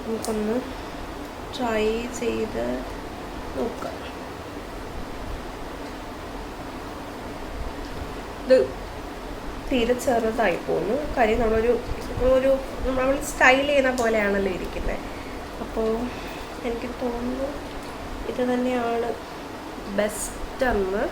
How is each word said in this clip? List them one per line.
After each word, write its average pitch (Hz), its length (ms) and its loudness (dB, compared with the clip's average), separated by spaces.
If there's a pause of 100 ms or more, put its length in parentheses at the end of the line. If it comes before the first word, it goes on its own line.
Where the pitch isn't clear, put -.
നമുക്കൊന്ന് 220 520 0 (1000)
ട്രൈ 220 280 0 (360)
ചെയ്ത് 226 460 0 (920)
നോക്കാം. - 400 -4 (4000)
ഇത് 262 120 10 (1120)
തീരെ 247 260 4 (100)
ചെറുതായി 220 520 4 (100)
പോകുന്നു. 165 300 2 (200)
കാര്യം 226 260 6
നമ്മളൊരു, 220 300 4 (640)
ഒരു 262 140 6 (360)
നമ്മൾ 262 280 4 (160)
സ്റ്റൈൽ 277 400 8
ചെയ്യുന്ന 269 200 6 (100)
പോലെയാണല്ലോ 202 560 4
ഇരിക്കുന്നത്. 170 480 -2 (600)
അപ്പോൾ 226 240 0 (760)
എനിക്ക് 240 220 -4 (120)
തോന്നുന്നു 247 460 -2 (840)
ഇത് 233 100 0 (120)
തന്നെയാണ് 247 560 2 (880)
ബെസ്റ്റ് - 720 0
എന്ന്. 202 400 2